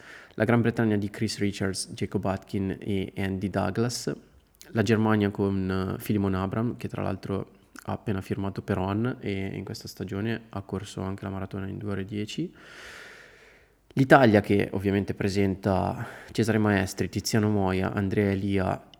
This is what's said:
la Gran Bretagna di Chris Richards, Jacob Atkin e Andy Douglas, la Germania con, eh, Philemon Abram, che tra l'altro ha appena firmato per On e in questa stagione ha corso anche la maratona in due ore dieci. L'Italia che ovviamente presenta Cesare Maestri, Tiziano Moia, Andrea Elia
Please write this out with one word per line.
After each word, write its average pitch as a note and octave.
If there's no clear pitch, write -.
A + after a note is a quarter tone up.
la G#2+
Gran A#2
Bretagna A2
di G2+
Chris -
Richards, G2
Jacob G2+
Atkin G2
e G2
Andy F#2+
Douglas, G2+
la A2+
Germania G#2+
con, F#2+
eh, A#2
Philemon G2+
Abram, G2
che -
tra -
l'altro G2
ha G2+
appena G2
firmato G2
per G2
On G#2
e G2
in F#2+
questa A2
stagione G2
ha G2
corso G2
anche F#2+
la G2
maratona F#2+
in G2
due G2+
ore G2
dieci. G#2+
L'Italia C3
che G2+
ovviamente G2
presenta G2
Cesare A2
Maestri, G2+
Tiziano G#2+
Moia, F#2+
Andrea G2+
Elia G2